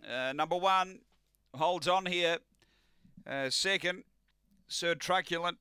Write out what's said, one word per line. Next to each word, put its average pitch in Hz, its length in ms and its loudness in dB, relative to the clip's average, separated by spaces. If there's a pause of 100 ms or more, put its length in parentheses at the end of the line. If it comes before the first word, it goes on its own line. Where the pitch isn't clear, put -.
Uh, 127 280 -4
number 156 220 0
one 185 420 2 (560)
holds 160 340 0
on 185 160 4
here. 175 360 0 (840)
Uh, 135 220 -4
second, 165 560 -2 (640)
Sir 170 260 -2
Truculent, 175 680 -2